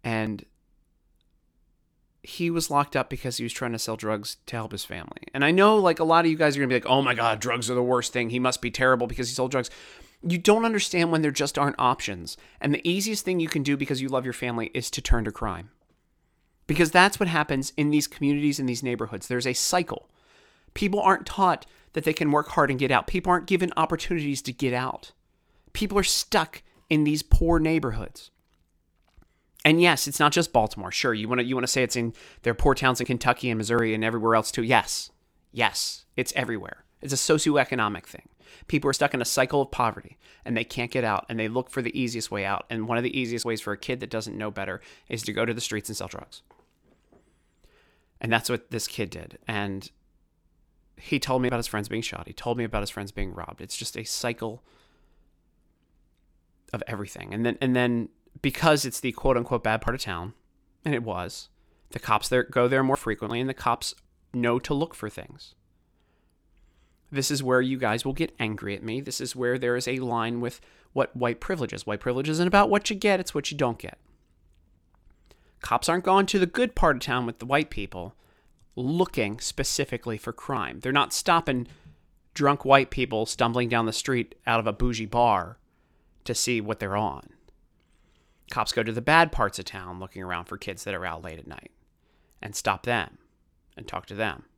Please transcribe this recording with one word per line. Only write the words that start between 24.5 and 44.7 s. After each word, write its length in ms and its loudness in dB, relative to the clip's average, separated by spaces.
get 200 -2
out. 380 -4
People 260 0
are 60 4
stuck 580 0
in 160 6
these 180 2
poor 360 6
neighborhoods. 720 -2
And 160 6
yes, 260 4
it's 140 -6
not 120 6
just 200 0
Baltimore. 400 0
Sure, 200 0
you 160 -4
wanna, 140 0
you 140 -2
wanna 100 0
say 160 0
it's 140 -2
in, 180 -2
there 100 0
are 20 -2
poor 200 4
towns 260 4
in 60 -2
Kentucky 440 0
and 80 0
Missouri 340 2
and 120 0
everywhere 320 2
else 140 2
too. 120 -4
Yes. 480 0
Yes, 560 -2
it's 180 -2
everywhere. 500 -4
It's 100 -6
a 40 0
socioeconomic 920 2
thing. 220 -20
People 200 0
are 60 2
stuck 200 2
in 60 -2
a 60 0
cycle 360 2
of 80 -2
poverty, 480 -4
and 120 -2
they 80 0
can't 260 -6
get 140 -2
out, 240 -2
and 100 -6
they 100 -2
look 220 -4
for 120 -4
the 160 -4
easiest 320 -4
way 140 -4
out. 260 -4
And 160 -4
one 120 0
of 40 0
the 160 -2
easiest 260 -4
ways 160 -2
for 120 -6
a 60 -6
kid 220 -6
that 100 -10
doesn't 260 -6
know 140 -6
better 300 -8